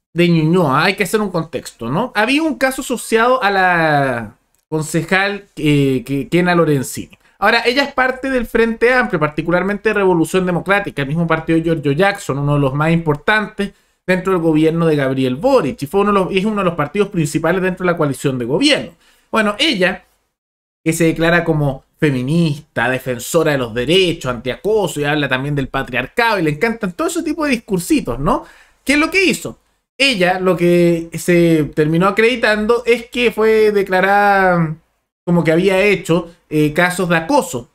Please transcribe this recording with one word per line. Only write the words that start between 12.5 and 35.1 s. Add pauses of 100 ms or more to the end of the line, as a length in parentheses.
de
los
más
importantes (320)
dentro
del
gobierno
de
Gabriel
Boric,
y
fue
uno
de
los,
es
uno
de
los
partidos
principales
dentro
de
la
coalición
de
gobierno. (400)
Bueno,
ella, (800)
que
se
declara
como (120)
feminista,
defensora
de
los
derechos,
antiacoso,
y
habla
también
del
patriarcado,
y
le
encantan
todo
ese
tipo
de
discursitos,
¿no? (400)
¿Qué
es
lo
que
hizo? (360)
Ella
lo
que
se
terminó
acreditando
es
que
fue
declarada (460)